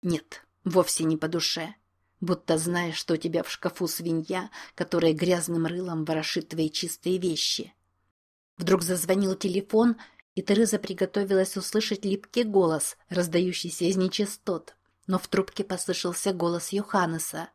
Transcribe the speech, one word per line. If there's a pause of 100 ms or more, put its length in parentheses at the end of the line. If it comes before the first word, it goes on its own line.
Нет, (180)
вовсе
не
по
душе. (500)
Будто
знаешь,
что
у
тебя
в
шкафу
свинья, (260)
которая
грязным
рылом
ворошит
твои
чистые
вещи. (800)
Вдруг
зазвонил
телефон, (360)
и
Тереза
приготовилась
услышать
липкий
голос, (140)
раздающийся
из
нечистот. (280)
Но
в
трубке
послышался
голос
Йоханнеса.